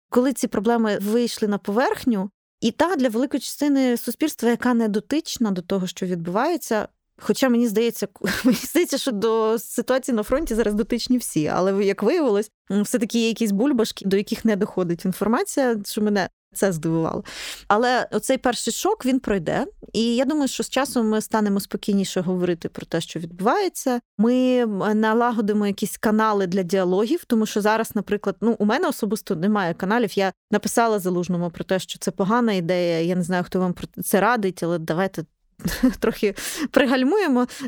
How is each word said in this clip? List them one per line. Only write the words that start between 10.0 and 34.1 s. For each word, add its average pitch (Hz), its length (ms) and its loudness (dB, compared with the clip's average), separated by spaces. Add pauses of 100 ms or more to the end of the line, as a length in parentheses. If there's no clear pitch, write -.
на 214 80 0
фронті 262 320 0
зараз 208 200 2
дотичні 233 440 0
всі, 156 280 0
але, 196 380 2
як 196 180 0
виявилось, 226 480 2 (200)
м, 208 120 2
все-таки 233 360 0
є 226 100 2
якісь 220 220 0
бульбашки, 220 560 0
до 190 100 2
яких - 280 -4
не 214 120 4
доходить 180 480 -2
інформація, 240 720 0 (100)
що - 160 -4
мене 208 260 0 (260)
це 196 180 2
здивувало. 165 520 -2 (440)
Але 240 440 2
оцей 254 260 0
перший 240 340 -2
шок, - 340 -2
він 262 140 2
пройде. 185 460 -2 (260)
І 233 240 0
я 269 80 2
думаю, 285 240 0
що - 140 -4
з - 80 -4
часом 254 380 0
ми 220 120 2
станемо 208 400 0
спокійніше 196 600 -2
говорити 180 480 -2
про - 180 -12
те, 165 140 -2
що 160 200 -10
відбувається. 240 800 -2 (180)
Ми, 254 380 4
м, 214 440 0
налагодимо 220 640 2
якісь 196 300 -4
канали 214 500 2
для 190 160 0
діалогів, 190 640 0
тому 214 220 2
що 214 140 -2
зараз, 220 340 2
наприклад, 202 460 -2
ну, 226 180 0
у 208 60 0
мене 285 240 2
особисто 208 480 -4
немає 185 380 0
каналів. 202 440 0
Я 190 140 0 (180)
написала 214 480 2
Залужному 175 520 -2
про - 140 -10
те, 190 140 0
що - 200 -8
це - 120 -4
погана 220 420 0
ідея, 175 480 0
я 175 160 0
не 180 60 0
знаю, 180 220 0
хто 185 160 -2
вам 180 120 0
про - 140 -8 (160)
це - 180 2